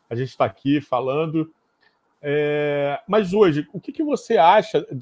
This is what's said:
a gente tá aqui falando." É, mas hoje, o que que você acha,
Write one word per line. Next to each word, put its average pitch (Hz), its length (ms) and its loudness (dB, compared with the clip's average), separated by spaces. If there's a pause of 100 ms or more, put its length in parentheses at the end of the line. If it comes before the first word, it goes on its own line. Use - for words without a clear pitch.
a 117 60 -8
gente 127 220 -8
tá 135 80 0
aqui 139 340 -2
falando." 151 720 -4 (760)
É, 147 800 -2
mas 185 260 0
hoje, 170 380 4
o 180 80 -12
que - 120 -14
que 330 120 -6
você 277 320 -2
acha, 180 500 4 (160)